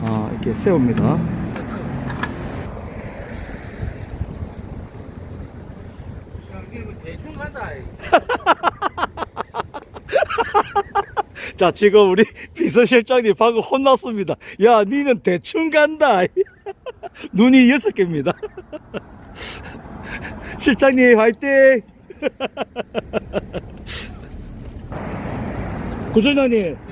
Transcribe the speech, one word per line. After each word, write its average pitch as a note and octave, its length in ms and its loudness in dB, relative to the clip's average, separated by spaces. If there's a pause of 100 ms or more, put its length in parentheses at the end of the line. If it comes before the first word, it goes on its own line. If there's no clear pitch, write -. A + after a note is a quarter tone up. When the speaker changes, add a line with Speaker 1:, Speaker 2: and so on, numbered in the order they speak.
Speaker 1:
아, A2 280 -2
이렇게 - 220 -4
세웁니다. B2+ 600 2
Speaker 2:
야, - - -8
대충 G#3+ 300 -14
간다, C#4 380 -10
이. C3+ 100 -14 (160)
Speaker 1:
<laughs> - 3500 -4
자, F3+ 160 4
지금 G3+ 380 6
우리 G3 140 6 (300)
비서실장님 A#3 840 4
방금 A3+ 220 2
혼났습니다. B3 720 0 (300)
"야, A3+ 200 8
니는 C4+ 360 0
대충 D4+ 500 0
간다." D4+ 500 4 (540)
<laughs> - 580 -16
눈이 B3 380 8
여섯 D4 240 2
개입니다. E3+ 380 0 (1160)
<laughs> - 1080 -14
실장님, B3+ 600 6
화이팅! C4+ 600 6 (400)
<laughs> - 4000 -8
구청장님, A3+ 640 2 (160)